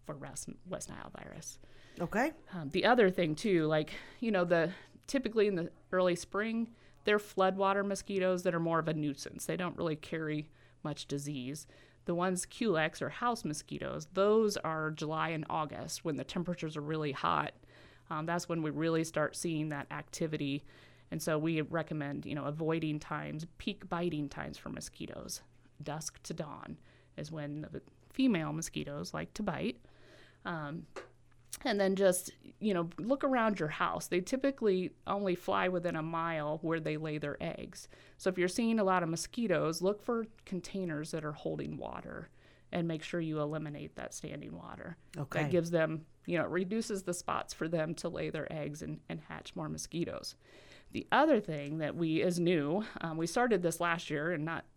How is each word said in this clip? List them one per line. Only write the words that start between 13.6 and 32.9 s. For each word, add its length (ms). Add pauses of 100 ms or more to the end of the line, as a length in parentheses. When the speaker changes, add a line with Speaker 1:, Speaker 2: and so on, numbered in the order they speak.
Speaker 1:
those 460
are 340
July 380
and 200
August 540
when 120
the 60
temperatures 540
are 60
really 280
hot. 420 (580)
Um, 160
that's 220
when 140
we 80
really 320
start 320
seeing 360
that 200
activity. 720 (460)
And 100
so 160
we 260
recommend, 640
you 120
know, 80
avoiding 560
times, 440 (140)
peak 300
biting 400
times 280
for 120
mosquitoes. 720 (420)
Dusk 400
to 100
dawn 460 (380)
is 160
when 400
the 100 (300)
female 400
mosquitoes 600
like 220
to 80
bite. 380 (640)
Um, 420 (800)
and 160
then 160
just, 360 (280)
you 140
know, 140 (100)